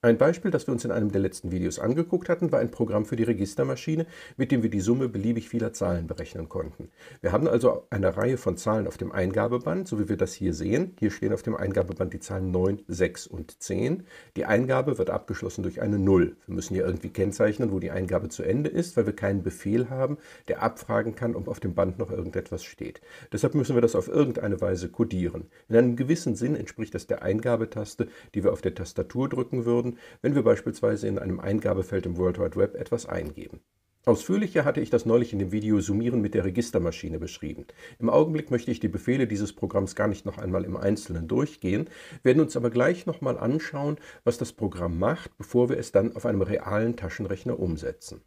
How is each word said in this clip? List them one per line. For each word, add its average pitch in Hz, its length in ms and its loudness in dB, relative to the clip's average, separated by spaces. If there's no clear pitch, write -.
Ein 117 160 6
Beispiel, 165 320 4
das - 160 0
wir - 60 0
uns 117 120 -2
in 113 60 0
einem 104 200 2
der 98 100 2
letzten 92 300 -2
Videos 90 280 -2
angeguckt 165 500 0
hatten, 170 220 2
war 139 80 4
ein 117 100 0
Programm 104 340 0
für 127 120 -4
die 113 80 2
Registermaschine, 131 840 0
mit 131 140 0
dem 127 100 4
wir 107 80 4
die 101 100 0
Summe 120 300 2
beliebig 113 400 -2
vieler 117 240 -2
Zahlen 87 320 0
berechnen 80 440 -8
konnten. 80 400 -8
Wir 87 100 2
haben 127 160 4
also - 420 4
eine 95 260 2
Reihe 120 220 0
von 90 200 -2
Zahlen 107 280 0
auf - 120 -6
dem 92 140 -6
Eingabeband, 117 760 0
so 107 120 -4
wie 98 80 0
wir 104 80 0
das - 200 -2
hier 90 180 0
sehen. 104 460 0
Hier 107 100 2
stehen 104 240 -2
auf 107 80 -2
dem 110 140 -2
Eingabeband 95 580 -2
die 85 60 -8
Zahlen 95 320 -4
neun, 92 360 2
sechs 87 380 -2
und - 360 -14
zehn. 127 420 -2
Die - 100 -2
Eingabe 131 540 2
wird - 100 0
abgeschlossen - 540 -4
durch 92 180 -4
eine 104 160 2
Null. 95 480 6
Wir - 80 -8
müssen 90 220 -4
hier 92 100 2
irgendwie 90 240 -2
kennzeichnen, 104 640 0
wo 95 80 0
die 87 120 -6
Eingabe 95 380 -2
zu - 140 -8
Ende 120 260 0
ist, - 280 -2
weil 107 100 4
wir 104 80 -2
keinen 98 260 0
Befehl 104 480 -2
haben, 131 300 -2
der - 140 -2
abfragen 113 540 -2
kann, 117 200 -2
ob 92 120 -6
auf - 120 -6
dem 92 140 -4
Band 92 240 0
noch - 140 -4
irgendetwas - 520 -6
steht. - 380 -12
Deshalb 131 220 0
müssen 135 200 2
wir 120 60 6
das 117 140 4
auf - 140 0
irgendeine 113 520 0
Weise 90 280 -2
codieren. 90 580 -2
In 110 60 4
einem 120 200 6
gewissen 131 400 0
Sinn 127 200 -2
entspricht - 380 -8
das - 140 -8
der - 160 -4
Eingabetaste, 110 840 -2
die 98 80 -2
wir 95 100 4
auf - 80 -6
der 90 140 -2
Tastatur - 520 -4
drücken 127 380 -2
würden, 120 220 2
wenn 139 140 2
wir 139 80 4
beispielsweise 107 640 2
in 101 100 -2
einem 92 220 -4
Eingabefeld 95 640 0
im 87 120 -4
World 92 200 2
Wide - 200 -2
Web 98 180 2
etwas - 320 -4
eingeben. - 540 -8
Ausführlicher 170 600 2
hatte 143 160 0
ich 117 80 -6
das 117 160 2
neulich 117 260 4
in 104 80 -4
dem 95 140 -2
Video 107 260 2
Summieren 113 420 0
mit 104 120 -2
der 98 100 2
Registermaschine 85 760 -2
beschrieben. 76 460 -10
Im 113 120 0
Augenblick 156 420 4
möchte 120 180 -2
ich 120 120 -2
die 107 80 2
Befehle 123 380 0
dieses 104 260 -2
Programms 101 420 -2
gar 104 140 2
nicht 101 160 -6
noch 101 120 -6
einmal 92 280 -2
im 92 100 -6
Einzelnen 92 540 -2
durchgehen, 104 600 0
werden 131 200 6
uns 151 160 0
aber 120 120 0
gleich 127 360 2
noch - 160 -6
mal 127 160 -2
anschauen, 147 580 -2
was - 120 2
das - 140 -4
Programm 87 480 -2
macht, 123 380 0
bevor 120 320 2
wir 135 80 0
es - 160 -8
dann 101 240 4
auf - 80 -8
einem 117 160 2
realen 107 560 0
Taschenrechner 95 600 -6
umsetzen. 78 680 -6